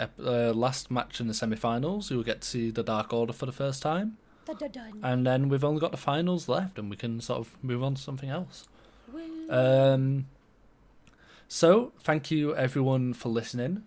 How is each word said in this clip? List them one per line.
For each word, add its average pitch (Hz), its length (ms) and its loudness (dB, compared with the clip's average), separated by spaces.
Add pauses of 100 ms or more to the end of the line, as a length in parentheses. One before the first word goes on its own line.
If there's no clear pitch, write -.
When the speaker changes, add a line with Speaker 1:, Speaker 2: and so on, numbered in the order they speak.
Speaker 1:
ep-, - 180 -6
uh, 120 340 2
last 120 380 0
match - 300 -4
in 120 60 -2
the 110 80 -2
semifinals. 120 760 -2
You 135 60 0
will 113 80 0
get 113 160 -2
to - 80 -8
see 117 220 -2
the 113 120 -2
Dark 107 300 -2
Order 117 220 0
for - 120 -8
the 127 60 -6
first 135 300 -4
time. 190 340 -2 (300)
Speaker 2:
Dun, 320 100 -8
dun, 285 140 -6
dun. 220 320 -14
Speaker 1:
And 127 240 2
then 131 240 4
we've 139 120 2
only 151 180 2
got 165 100 0
the - 80 -6
finals 170 500 0
left, 175 300 0
and 104 100 -6
we 101 80 -8
can 117 240 -4
sort 127 200 -4
of - 220 -12
move 123 200 -2
on 135 120 0
to 135 80 -6
something 135 280 -8
else. - 360 -8 (460)
Speaker 2:
Woo. 320 380 -12
Speaker 1:
Um, 135 760 4 (1200)
so, 208 540 6
thank 156 300 0
you 151 260 2
everyone 131 560 2
for - 160 -6
listening. 120 580 -2